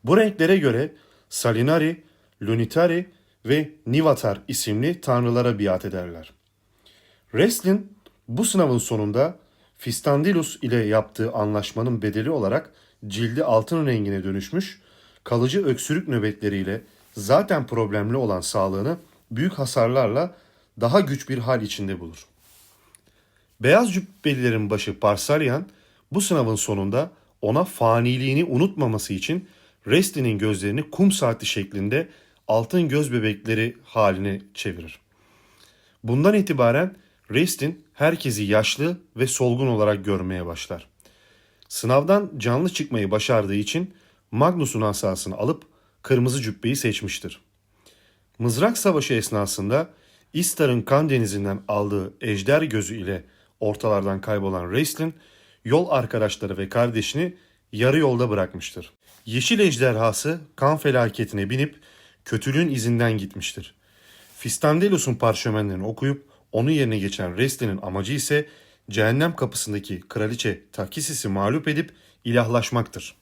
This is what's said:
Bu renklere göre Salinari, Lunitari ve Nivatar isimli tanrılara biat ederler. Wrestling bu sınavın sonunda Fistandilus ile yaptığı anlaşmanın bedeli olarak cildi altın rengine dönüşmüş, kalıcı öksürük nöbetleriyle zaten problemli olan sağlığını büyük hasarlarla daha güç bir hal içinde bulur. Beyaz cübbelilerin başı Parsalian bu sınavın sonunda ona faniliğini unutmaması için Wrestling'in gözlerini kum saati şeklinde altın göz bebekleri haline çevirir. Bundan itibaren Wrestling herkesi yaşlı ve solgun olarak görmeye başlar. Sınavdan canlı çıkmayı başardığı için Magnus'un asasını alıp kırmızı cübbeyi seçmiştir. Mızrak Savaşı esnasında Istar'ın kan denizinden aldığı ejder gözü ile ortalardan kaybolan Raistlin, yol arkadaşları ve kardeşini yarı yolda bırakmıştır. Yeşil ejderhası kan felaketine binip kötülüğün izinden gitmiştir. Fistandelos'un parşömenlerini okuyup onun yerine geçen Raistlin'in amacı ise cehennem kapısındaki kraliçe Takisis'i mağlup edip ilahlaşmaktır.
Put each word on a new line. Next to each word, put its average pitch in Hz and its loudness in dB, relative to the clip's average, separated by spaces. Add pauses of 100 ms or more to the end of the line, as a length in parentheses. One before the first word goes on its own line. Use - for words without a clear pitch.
Bu 143 4
renklere 202 4
göre 135 0 (360)
Salinari, 156 0 (380)
Lunitari 160 0 (360)
ve 147 0 (160)
Nivatar 123 2
isimli 123 -2
tanrılara 120 0
biat 95 0
ederler. 90 -10 (960)
Wrestling 190 2 (460)
bu 123 -2
sınavın 151 4
sonunda 117 0 (380)
Fistandilus 156 0
ile 117 0
yaptığı 110 0
anlaşmanın 107 -2
bedeli 107 -2
olarak 117 -2 (360)
cildi 113 -2
altın 135 2
rengine 101 0
dönüşmüş, 98 -4 (420)
kalıcı 131 0
öksürük 139 -2
nöbetleriyle 101 -2 (320)
zaten 139 2
problemli 107 -2
olan 104 0
sağlığını 98 -2 (340)
büyük 147 -2
hasarlarla 127 0 (460)
daha 120 4
güç 139 -2
bir 135 -2
hal 120 0
içinde 98 -6
bulur. 82 -16 (1300)
Beyaz 185 6
cübbelilerin 123 -2
başı 104 -4
Parsalian 143 0 (440)
bu 185 0
sınavın 131 2
sonunda 104 -2 (300)
ona 127 2
faniliğini 127 2
unutmaması 135 0
için 160 -4 (360)
Wrestling'in 135 2
gözlerini 101 -2
kum 190 4
saati 117 -2
şeklinde 101 -4 (380)
altın 117 2
göz 143 0
bebekleri 110 -2
haline 98 0 (120)
çevirir. 85 -10 (1040)
Bundan 139 4
itibaren 165 2 (320)
Wrestling 147 0 (180)
herkesi 143 0
yaşlı 110 2 (180)
ve 127 0
solgun 127 0
olarak 104 2
görmeye 92 -2
başlar. 85 -10 (840)
Sınavdan 156 2
canlı 123 2
çıkmayı 110 -2
başardığı 104 0
için 156 -4 (380)
Magnus'un 143 0
asasını 98 -2
alıp 151 -4 (380)
kırmızı 127 2
cübbeyi 113 -4
seçmiştir. - -6 (1000)
Mızrak 127 2
Savaşı 156 2
esnasında 110 -2 (440)
Istar'ın 147 2
kan 147 2
denizinden 101 0
aldığı 101 -2
ejder 110 0
gözü 113 -4
ile 95 -6 (360)
ortalardan 101 0
kaybolan 95 -4
Raistlin, 156 -2 (520)
yol 151 4
arkadaşları 107 -2
ve 98 -6
kardeşini 123 -2 (360)
yarı 127 2
yolda 127 2
bırakmıştır. 92 -4 (320)
Yeşil 135 0
ejderhası 127 2 (160)
kan 147 2
felaketine 113 0
binip 135 -2 (460)
kötülüğün 135 0
izinden 117 0
gitmiştir. - -10 (640)
Fistandelos'un 156 2
parşömenlerini 104 0
okuyup 135 -4 (260)
onun 120 2
yerine 120 2
geçen 95 -4
Raistlin'in 113 -2
amacı 98 -4
ise 147 0 (420)
cehennem 117 2
kapısındaki 101 -6
kraliçe 107 -4 (100)
Takisis'i 120 -6
mağlup 104 0
edip 151 -2 (320)
ilahlaşmaktır. 117 -2